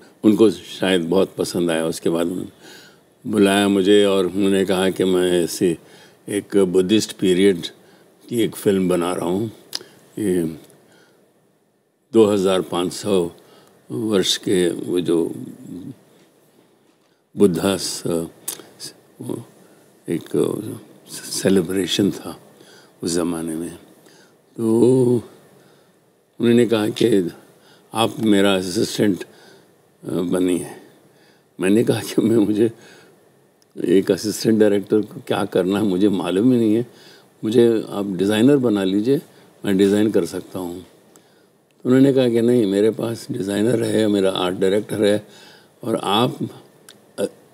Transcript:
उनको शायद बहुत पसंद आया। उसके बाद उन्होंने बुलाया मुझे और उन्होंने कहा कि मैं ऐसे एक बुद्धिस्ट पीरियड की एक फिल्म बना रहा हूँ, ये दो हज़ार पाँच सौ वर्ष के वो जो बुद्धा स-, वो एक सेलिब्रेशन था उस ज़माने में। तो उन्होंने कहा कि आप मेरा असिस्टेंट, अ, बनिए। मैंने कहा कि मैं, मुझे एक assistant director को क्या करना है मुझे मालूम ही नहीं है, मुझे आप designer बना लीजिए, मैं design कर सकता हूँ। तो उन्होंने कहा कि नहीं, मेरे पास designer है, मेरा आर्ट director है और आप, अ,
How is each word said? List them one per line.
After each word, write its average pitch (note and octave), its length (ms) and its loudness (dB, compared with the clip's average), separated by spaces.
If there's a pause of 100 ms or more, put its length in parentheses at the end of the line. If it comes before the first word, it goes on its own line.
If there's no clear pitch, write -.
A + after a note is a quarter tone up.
(240)
उनको G#2+ 260 6
शायद F#2 520 -2
बहुत E2+ 360 0
पसंद F2 320 -2
आया। D#2+ 160 -2
उसके E2 240 -4
बाद E2 160 -2
उन्होंने - 520 -12 (480)
बुलाया G2+ 420 2
मुझे G2+ 360 4
और G2 220 2
उन्होंने G2 380 0
कहा F#2+ 260 0
कि F2+ 140 -2
मैं F2+ 400 2
ऐसे E2 340 -2 (500)
एक G2+ 280 -4
बुद्धिस्ट F#2+ 560 2
पीरियड F#2 540 2 (640)
की A#2+ 140 -2
एक F#2 140 -4
फिल्म F#2+ 320 0
बना F2 240 0
रहा E2+ 140 -6
हूँ, G2+ 260 -4 (680)
ये F2+ 400 -2 (1500)
दो A2 140 6
हज़ार F#2+ 360 2
पाँच F2 300 -4
सौ F#2 380 -2 (600)
वर्ष A2 460 -2
के F2+ 340 0
वो F2+ 300 -4
जो E2 320 0 (2000)
बुद्धा F#2+ 400 2
स-, E2 520 -6 (920)
वो B2 240 -10 (640)
एक E2 160 -6 (880)
सेलिब्रेशन F#2+ 960 0
था - 300 -10 (600)
उस F#2 80 -4
ज़माने E2 460 -4
में। F2 200 -10 (800)
तो A2+ 160 0 (1700)
उन्होंने A#2 260 4
कहा G#2+ 220 0
कि G2+ 420 0 (640)
आप A2 260 -2
मेरा G2+ 340 2
असिस्टेंट, F#2+ 680 -2
अ, - 840 -20
बनिए। F2+ 560 -2 (920)
मैंने G#2 240 2
कहा A#2+ 160 0
कि - 220 -4
मैं, A2+ 140 2
मुझे G#2+ 340 2 (1120)
एक F#2+ 260 2
assistant G#2 500 0
director G#2 400 2
को - 260 -8
क्या G2+ 180 -4
करना F#2+ 340 0
है G#2+ 60 0
मुझे G2 240 2
मालूम F#2 440 0
ही B2 60 2
नहीं G#2+ 160 2
है, A#2+ 120 -2 (580)
मुझे A2+ 460 4
आप G2+ 160 -4
designer G#2+ 500 2
बना A2 280 0
लीजिए, G#2+ 360 0 (440)
मैं G2+ 120 0
design G2+ 340 4
कर F#2+ 140 2
सकता F2 340 -10
हूँ। F2+ 240 -10
तो - 1080 -16
उन्होंने C3+ 240 6
कहा B2+ 160 2
कि A#2 120 2
नहीं, A#2+ 260 4
मेरे G2+ 240 2
पास A2+ 400 -6
designer G#2 520 -2
है, A2 260 0
मेरा G2 220 2
आर्ट F#2 260 -4
director G#2 480 0
है G#2 220 2 (580)
और A2+ 200 -4
आप, A2+ 340 0 (800)
अ, - 60 -2 (300)